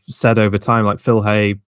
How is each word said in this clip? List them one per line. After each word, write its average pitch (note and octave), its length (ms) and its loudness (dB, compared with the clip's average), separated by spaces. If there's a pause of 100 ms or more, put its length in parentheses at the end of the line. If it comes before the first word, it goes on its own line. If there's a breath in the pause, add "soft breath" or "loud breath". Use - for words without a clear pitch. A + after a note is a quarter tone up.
said A2+ 300 0
over G#2+ 200 2
time, A#2 260 0
like G2+ 140 -2
Phil A2+ 240 0
Hay G#2 320 0 (220)